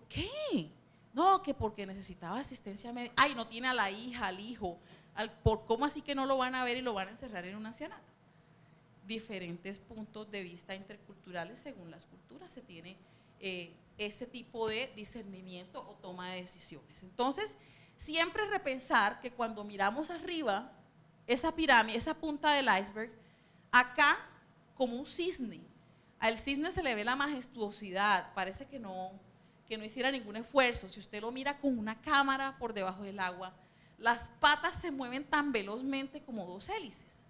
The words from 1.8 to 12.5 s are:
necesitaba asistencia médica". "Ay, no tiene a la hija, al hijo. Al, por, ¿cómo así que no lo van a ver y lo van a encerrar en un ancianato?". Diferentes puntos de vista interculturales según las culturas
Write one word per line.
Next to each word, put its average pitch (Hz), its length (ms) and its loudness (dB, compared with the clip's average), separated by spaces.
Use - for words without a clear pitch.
necesitaba 190 540 -8
asistencia 240 520 -8
médica". 240 260 -6
"Ay, 269 180 6
no 226 120 -4
tiene 233 200 -4
a 254 60 2
la 202 180 2
hija, 240 340 -6
al 190 140 -2
hijo. 208 400 -8
Al, 220 180 -4
por, 220 340 2
¿cómo 233 200 2
así 294 160 0
que 285 140 -4
no 269 100 0
lo 269 120 2
van 254 180 2
a 254 80 0
ver 247 140 0
y 262 40 -4
lo 247 140 -2
van 190 140 -2
a - 20 -16
encerrar 220 340 -10
en 190 100 -10
un 214 120 -8
ancianato?". 294 340 -10
Diferentes 190 720 -8
puntos 214 520 -14
de 202 120 -6
vista 175 320 -12
interculturales 190 840 -12
según 226 320 -14
las 156 140 -20
culturas - 460 -20